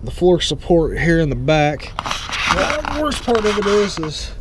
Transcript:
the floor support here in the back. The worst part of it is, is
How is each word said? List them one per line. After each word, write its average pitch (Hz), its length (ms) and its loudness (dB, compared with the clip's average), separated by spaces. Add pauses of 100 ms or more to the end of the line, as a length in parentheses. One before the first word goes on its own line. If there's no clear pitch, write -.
the - 80 -8
floor 175 300 4
support 156 560 0
here 165 220 2
in 160 100 2
the 131 60 -2
back. 147 580 0 (600)
The - 480 -2
worst 294 220 -2
part 233 160 2
of 208 180 2
it 202 80 -2
is, 202 340 2
is 156 420 -8